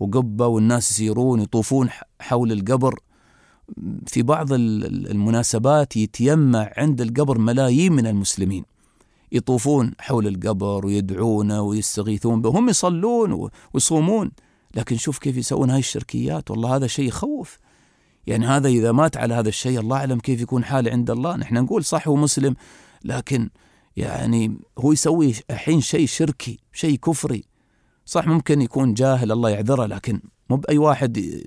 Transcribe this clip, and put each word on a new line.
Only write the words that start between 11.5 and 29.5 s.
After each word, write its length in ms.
ويستغيثون 880
به، 80
هم 180
يصلون 640
و-، 180
ويصومون. 560
لكن 220
شوف 220
كيف 180
يسوون 340
هاي 80
الشركيات، 720
والله 260
هذا 100
شيء 220
يخوف. 500
يعني 200
هذا 220
إذا 240
مات 240
على 180
هذا 140
الشيء 320
الله 160
أعلم 220
كيف 220
يكون 240
حاله 260
عند 200
الله. 260
نحن 180
نقول 300
صح 240
هو 80
مسلم، 380
لكن 460
يعني 640
هو 140
يسوي 420
الحين 300
شيء 260
شركي، 520
شيء 240
كفري. 480
صح 200
ممكن 340
يكون 340
جاهل 380
الله 180